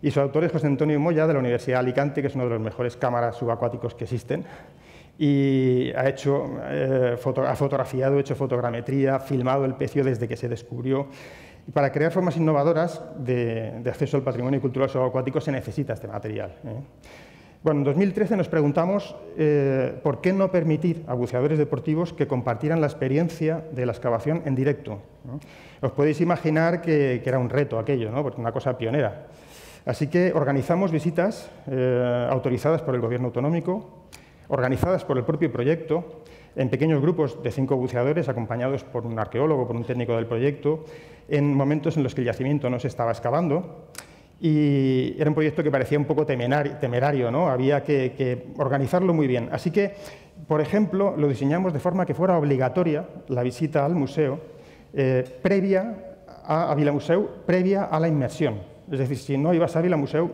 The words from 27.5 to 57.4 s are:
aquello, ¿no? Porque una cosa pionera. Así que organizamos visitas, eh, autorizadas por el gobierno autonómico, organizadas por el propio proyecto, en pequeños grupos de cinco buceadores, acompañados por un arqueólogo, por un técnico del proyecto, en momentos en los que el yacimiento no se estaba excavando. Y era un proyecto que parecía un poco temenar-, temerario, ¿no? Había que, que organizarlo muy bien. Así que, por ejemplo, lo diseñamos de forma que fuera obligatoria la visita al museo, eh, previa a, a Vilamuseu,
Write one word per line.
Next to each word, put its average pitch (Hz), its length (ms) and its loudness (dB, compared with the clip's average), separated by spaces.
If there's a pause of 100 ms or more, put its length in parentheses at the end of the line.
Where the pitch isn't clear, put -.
aquello, 113 320 0
¿no? 135 100 -2
Porque 123 180 -4
una 117 120 -2
cosa 127 260 -2
pionera. 113 480 -2 (640)
Así 131 180 -2
que 175 300 2
organizamos 156 560 2
visitas, 175 580 -2 (160)
eh, 123 640 0
autorizadas 135 540 0
por 143 100 -2
el 123 80 0
gobierno 123 280 -2
autonómico, 170 760 -4 (440)
organizadas 131 540 0
por 135 140 0
el 123 60 0
propio 151 280 0
proyecto, 160 720 -2 (340)
en 131 140 0
pequeños 143 320 2
grupos 160 420 0
de 117 80 -2
cinco 135 240 0
buceadores, 127 540 0
acompañados 120 540 -2
por 117 220 -8
un 113 140 -6
arqueólogo, 127 480 0
por 117 80 -4
un 117 80 -4
técnico 120 320 -2
del 113 100 0
proyecto, 143 600 -2 (420)
en 143 260 2
momentos 147 440 0
en 143 60 2
los 123 120 -2
que 131 60 -2
el 120 60 0
yacimiento 127 420 -2
no 123 100 -2
se 139 80 -4
estaba 117 240 -2
excavando. 151 800 -2 (500)
Y 139 760 2
era 151 120 2
un 151 40 2
proyecto 156 300 0
que 147 80 2
parecía 139 260 0
un 147 60 2
poco 147 220 0
temenar-, 139 560 0
temerario, 123 500 2
¿no? 160 160 2
Había 135 360 2
que, 135 340 0
que 123 300 -2 (100)
organizarlo 143 560 2
muy 151 140 4
bien. 120 240 0
Así 156 200 -2
que, 202 220 0 (520)
por 156 140 2
ejemplo, 196 580 2
lo 147 120 4
diseñamos 147 420 0
de 143 80 -2
forma 180 260 0
que 147 80 -4
fuera 180 240 2
obligatoria 147 680 2 (240)
la 123 140 0
visita 143 420 0
al 170 100 2
museo, 143 440 0 (540)
eh, 131 300 2 (180)
previa 196 760 0 (260)
a, 156 260 0
a 143 60 2
Vilamuseu, 151 540 2 (160)